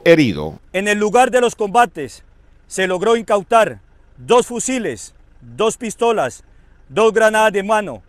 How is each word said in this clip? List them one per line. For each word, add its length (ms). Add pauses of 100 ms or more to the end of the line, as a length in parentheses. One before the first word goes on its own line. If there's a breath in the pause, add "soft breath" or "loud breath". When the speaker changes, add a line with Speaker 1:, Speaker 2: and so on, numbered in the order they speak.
Speaker 1:
herido. 540 (120)
Speaker 2:
En 160
el 100
lugar 340
de 100
los 140
combates 680 (440)
se 200
logró 300
incautar 640 (380)
dos 300
fusiles, 680 (280)
dos 340
pistolas, 680 (440)
dos 240
granadas 400
de 120
mano 460